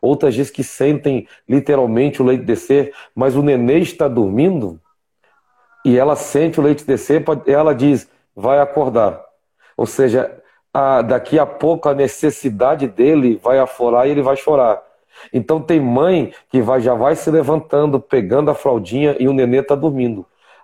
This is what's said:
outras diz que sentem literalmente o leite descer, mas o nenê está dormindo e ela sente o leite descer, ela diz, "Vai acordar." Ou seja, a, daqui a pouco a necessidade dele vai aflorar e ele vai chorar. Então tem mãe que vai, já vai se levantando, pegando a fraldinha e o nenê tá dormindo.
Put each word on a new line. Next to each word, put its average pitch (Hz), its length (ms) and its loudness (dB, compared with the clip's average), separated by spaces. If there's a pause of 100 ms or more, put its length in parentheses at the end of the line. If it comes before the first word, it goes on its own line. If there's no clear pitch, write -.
outras 135 320 0
diz 135 160 -4
que 143 120 -10
sentem 143 640 -2 (220)
literalmente 135 720 0
o 131 40 2
leite 127 200 0
descer, 135 500 -2 (200)
mas 131 220 0
o 143 60 0
nenê 135 360 2
está 160 280 -2
dormindo 117 720 -2 (1040)
e 123 160 2
ela 143 160 2
sente 156 460 -2
o - 20 2
leite 147 220 0
descer, 139 400 0 (220)
ela 147 280 2
diz, 131 320 0 (300)
"Vai 127 240 0
acordar." 131 640 0 (540)
Ou 120 80 -2
seja, 127 560 -2 (320)
a, 135 260 2
daqui 123 380 0
a 143 80 2
pouco 160 420 -2
a 143 60 0
necessidade 139 920 -2
dele 123 560 2
vai 131 160 2
aflorar 123 480 0
e 143 40 2
ele 143 100 0
vai 135 160 0
chorar. 131 460 0 (500)
Então 139 280 -2
tem 156 200 0
mãe 139 520 0 (180)
que 131 100 2
vai, 127 200 0
já 123 140 0
vai 135 220 0
se 160 140 -4
levantando, 147 680 0
pegando 127 520 0
a 143 40 -2
fraldinha 127 640 -2
e 127 80 0
o 135 60 2
nenê 131 300 2
tá 143 120 0
dormindo. 127 520 -4 (380)